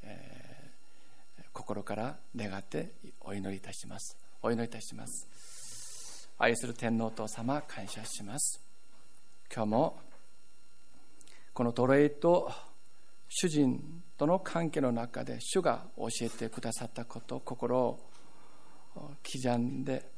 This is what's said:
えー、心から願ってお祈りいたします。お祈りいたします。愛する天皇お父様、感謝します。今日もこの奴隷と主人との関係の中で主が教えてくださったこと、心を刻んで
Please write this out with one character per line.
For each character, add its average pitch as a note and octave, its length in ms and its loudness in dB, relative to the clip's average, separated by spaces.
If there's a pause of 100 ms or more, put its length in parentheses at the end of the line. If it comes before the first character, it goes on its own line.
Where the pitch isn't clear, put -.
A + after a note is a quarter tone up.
え - 680 -6 (680)
ー、 - 120 -6
心 G#2 300 -2
か G2+ 140 0
ら A2 240 0 (160)
願 G#2+ 240 -2
っ G2 40 -4
て E3 280 -2 (300)
お G2 120 -4
祈 G2 160 0
り G2 80 0
い - 20 -2
た G2 140 -4
し - 140 -4
ま G2 120 -4
す。 - 160 -4 (280)
お A2+ 80 6
祈 A#2 100 4
り A#2 60 0
い - 20 -4
た A#2 100 -4
し - 140 -6
ま A2+ 140 -6
す。 - 1300 -6
愛 A#2+ 180 6
す B2 120 -2
る A#2 80 -2
天 A2+ 240 2
皇 A2+ 80 2
お A2+ 40 -2
父 A2 160 -2
様、 B2+ 360 0
感 G2+ 240 -6
謝 G#2 180 -6
し - 180 -4
ま G#2+ 160 -4
す。 - 220 0 (920)
今 A2+ 140 2
日 G#2+ 60 4
も B2 280 4 (1500)
こ B2 100 2
の A#2 80 4
奴 B2 160 6
隷 C#3+ 240 10
と F3 400 6 (760)
主 - 200 2
人 D3+ 560 4 (140)
と D3 100 4
の F3+ 120 6
関 E3+ 300 0
係 D3+ 120 2
の B2+ 100 6
中 A#2+ 320 0
で A#2+ 160 -2
主 - 220 2
が B2 240 4 (120)
教 A2 100 0 (140)
え A#2 80 2
て A2+ 200 -2
く B2 120 -4
だ A#2 100 0
さ A#2+ 140 -2
っ - 40 -2
た A#2 160 -4
こ - 160 -4
と、 B2+ 180 -2
心 B2 400 2
を B2 200 4 (960)
刻 C3 640 0
ん B2+ 260 2
で C3+ 340 -2